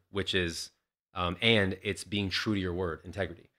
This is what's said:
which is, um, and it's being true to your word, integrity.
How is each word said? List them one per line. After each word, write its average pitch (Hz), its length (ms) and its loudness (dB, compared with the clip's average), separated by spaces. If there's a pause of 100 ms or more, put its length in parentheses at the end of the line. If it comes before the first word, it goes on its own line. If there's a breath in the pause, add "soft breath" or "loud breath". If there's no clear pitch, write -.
(120)
which 98 240 -2
is, 85 360 -2 (440)
um, 90 260 0
and 104 400 6
it's 98 220 -4
being 98 260 -2
true 107 260 0
to 98 60 0
your 92 120 -2
word, 87 300 -2
integrity. 87 560 -6